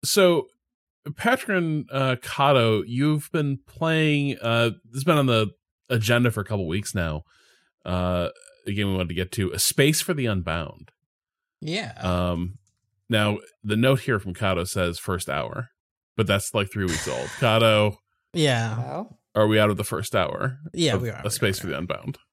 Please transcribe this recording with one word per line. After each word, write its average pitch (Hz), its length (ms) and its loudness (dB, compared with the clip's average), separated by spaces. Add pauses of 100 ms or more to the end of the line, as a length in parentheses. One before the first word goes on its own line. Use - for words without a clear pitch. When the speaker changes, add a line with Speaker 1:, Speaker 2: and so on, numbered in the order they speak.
Speaker 1:
so, 175 420 4 (680)
Patron, 180 760 0
uh, 135 300 0
Kato, 117 600 4
you've 143 500 0
been 143 340 -2
playing, 151 720 0
uh, 117 300 2 (140)
this 117 120 -14
has 135 80 -6
been 156 140 4
on 139 80 4
the 110 220 4 (400)
agenda 120 420 2
for 107 100 -4
a 98 40 -4
couple 98 220 -4
weeks 95 280 -4
now. 82 280 -2 (640)
Uh, 90 440 -2 (380)
a 101 60 -4
game 101 160 -2
we 98 60 0
wanted 90 140 -2
to 85 60 -8
get 87 180 -4
to, 95 200 -2
A 104 60 -8
Space 151 440 2
for 185 120 -4
the 135 120 -2
Unbound. 85 640 -4 (680)
Speaker 2:
Yeah. 175 400 -8
Speaker 1:
Um, 90 580 -2 (500)
now, 104 300 2 (260)
the 107 120 0
note 127 240 4
here 117 180 -2
from 95 160 -6
Kato 92 300 0
says 87 340 -2
first 90 300 -6
hour, 71 420 -6 (460)
but 101 100 0
that's, 98 280 0
like, 101 160 0
three 101 140 -4
weeks 80 240 -4
old. 64 200 -4 (100)
Kato. 110 600 4 (360)
Speaker 2:
Yeah. 120 440 0
Speaker 3:
Oh. 139 380 -8 (180)
Speaker 1:
Are 107 120 4
we 107 120 4
out 107 120 6
of 101 60 0
the 101 80 -4
first - 300 -6
hour 127 440 -2 (160)
Speaker 2:
Yeah, 151 200 0
Speaker 1:
of 95 80 0
Speaker 2:
we 117 80 -4
are, 78 140 -12
Speaker 1:
A 101 60 -2
Space 101 320 -2
Speaker 2:
we 95 80 -6
are. - 20 -4
Speaker 1:
for - 0 -
the 69 60 -4
Unbound? - 400 -8 (140)